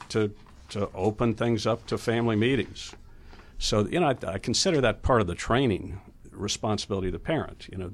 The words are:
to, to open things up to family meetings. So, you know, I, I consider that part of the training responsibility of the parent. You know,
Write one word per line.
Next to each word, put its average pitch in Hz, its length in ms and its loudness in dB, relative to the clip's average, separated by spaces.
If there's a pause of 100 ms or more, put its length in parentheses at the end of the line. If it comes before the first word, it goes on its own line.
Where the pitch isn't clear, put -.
to, 107 260 0 (360)
to - 260 -2
open 110 380 2
things 117 340 0
up 117 180 0
to 107 120 -2
family 117 400 2
meetings. 120 560 0 (640)
So, 104 280 2
you - 140 0
know, 156 80 4
I, 131 80 2 (100)
I 92 120 -4
consider 143 440 2
that 110 220 2
part 123 160 6
of 98 80 4
the 85 80 -4
training 101 640 0 (320)
responsibility 98 760 -2
of 87 60 -2
the 87 60 -6
parent. - 500 -4
You - 80 -10
know, 92 160 -8